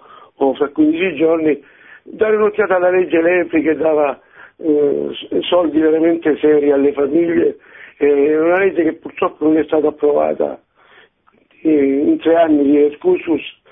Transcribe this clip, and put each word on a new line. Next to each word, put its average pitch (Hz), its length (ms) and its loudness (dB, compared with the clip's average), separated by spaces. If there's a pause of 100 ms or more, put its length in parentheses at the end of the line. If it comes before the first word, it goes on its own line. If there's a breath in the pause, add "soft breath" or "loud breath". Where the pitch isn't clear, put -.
(340 loud breath)
o 135 200 0
fra 143 140 -2
quindici 160 480 0
giorni, 160 480 0 (380 loud breath)
dare 214 340 -2
un'occhiata 208 400 0
alla 180 140 2
legge 170 320 0
Lepri 165 400 0
che 156 140 0
dava, 151 440 -2 (380 loud breath)
eh, 143 520 -2
s-, - 280 -8
soldi 165 420 0
veramente 160 560 0
seri 147 340 2
alle 139 220 2
famiglie, 160 640 -2 (400 loud breath)
eh, 143 420 2
una 170 200 2
legge 180 240 0
che 156 100 -2
purtroppo - 540 -6
non 156 100 2
è 151 80 0
stata 151 240 0
approvata, 147 720 -2 (1000 soft breath)
eh, 151 220 2 (160)
in 160 180 0
tre 160 180 0
anni 156 280 2
di 147 200 4
excursus, 165 580 -2 (300 loud breath)